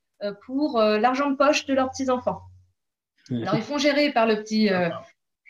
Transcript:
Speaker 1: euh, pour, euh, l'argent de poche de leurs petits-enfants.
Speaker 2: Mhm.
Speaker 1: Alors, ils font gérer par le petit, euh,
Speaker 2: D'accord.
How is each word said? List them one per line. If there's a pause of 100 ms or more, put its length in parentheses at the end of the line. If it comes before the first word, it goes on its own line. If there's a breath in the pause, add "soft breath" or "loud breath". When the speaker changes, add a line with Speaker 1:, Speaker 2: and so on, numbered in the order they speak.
(220)
Speaker 1:
euh, (140)
pour,
euh,
l'argent
de
poche
de
leurs
petits-enfants. (880)
Speaker 2:
Mhm.
Speaker 1:
Alors,
ils
font
gérer
par
le
petit,
euh,
Speaker 2:
D'accord. (440)